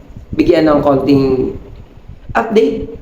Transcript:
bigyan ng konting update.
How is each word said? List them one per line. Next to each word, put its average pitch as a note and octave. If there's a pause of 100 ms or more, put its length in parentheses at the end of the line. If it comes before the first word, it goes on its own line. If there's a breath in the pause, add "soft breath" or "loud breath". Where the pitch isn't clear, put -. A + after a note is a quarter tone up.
(340)
bigyan D#3+
ng D3
konting C3+ (800)
update. - (120)